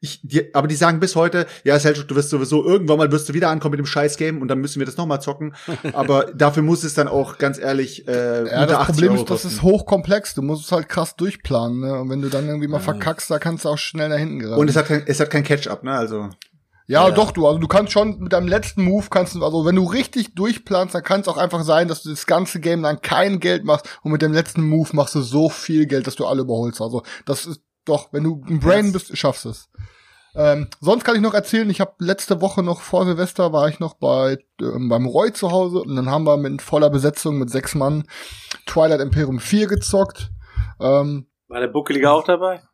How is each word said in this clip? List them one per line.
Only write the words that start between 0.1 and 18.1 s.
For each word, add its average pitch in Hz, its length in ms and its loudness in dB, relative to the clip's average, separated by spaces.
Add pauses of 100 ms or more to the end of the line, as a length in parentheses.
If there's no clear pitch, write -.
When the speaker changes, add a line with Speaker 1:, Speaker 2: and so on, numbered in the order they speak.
Speaker 1:
die, 147 320 -2
aber 143 140 2
die 151 80 -2
sagen 165 240 2
bis 180 160 0
heute, 170 320 2 (160)
ja, 143 160 4
Selchuk, 143 300 2
du 135 60 -2
wirst 143 140 0
sowieso, 143 360 2
irgendwann 170 320 4
mal 151 140 2
wirst 147 180 -2
du 143 40 -6
wieder 170 160 2
ankommen 156 220 -2
mit 143 80 -4
dem 143 60 -2
Scheiß-Game 147 560 -2
und 131 80 -6
dann 131 100 0
müssen 143 200 -6
wir 135 60 -2
das 131 120 -10
noch 170 80 -4
mal 143 160 -2
zocken. 147 340 -8 (200)
Speaker 2:
<laughs> 143 180 -8
Speaker 1:
Aber 135 320 2 (100)
dafür 147 260 2
muss 160 220 2
es 147 100 -6
dann 143 140 2
auch, 135 300 -2
ganz 139 200 -2
ehrlich, 135 500 -4
äh, 120 400 -2
Speaker 2:
Ja, 120 140 0
Speaker 1:
unter 143 60 4
Speaker 2:
das - 120 2
Speaker 1:
achtzig - 160 2
Speaker 2:
Problem 175 160 6
Speaker 1:
Euro 196 100 2
Speaker 2:
ist, 113 80 -6
das 113 140 -2
Speaker 1:
kosten. 190 40 -8
Speaker 2:
ist 110 160 -6
hochkomplex. 196 720 2
Du 139 60 -4
musst 151 240 -4
es - 80 -6
halt 160 160 -2
krass - 260 -4
durchplanen, 123 640 -2
ne? 131 220 -4
Und 131 80 -6
wenn 139 120 -4
du 139 80 -2
dann 139 180 -2
irgendwie 147 200 -4
mal 147 100 -2
Speaker 3:
Ja. 143 60 -4
Speaker 2:
verkackst, 160 480 -4
da 151 80 0
kannst 165 260 -4
du 156 40 0
auch 147 80 -2
schnell 156 320 -6
nach 151 80 0
hinten 147 220 -4
geraten. 113 200 -2
Speaker 1:
Und 147 100 4
es 139 60 2
hat 151 120 2
kein, 151 200 0
es 139 140 -2
hat 151 80 0
kein 147 160 0
Catch-up, 139 380 -2
ne? 131 100 -6
Also. 107 360 -4 (580)
Speaker 2:
Ja, 156 200 6
Speaker 1:
Ja. 185 80 6
Speaker 2:
doch, 190 160 4
du, 160 160 4
also 156 100 4
du 165 100 -2
kannst 202 260 4
schon 214 260 2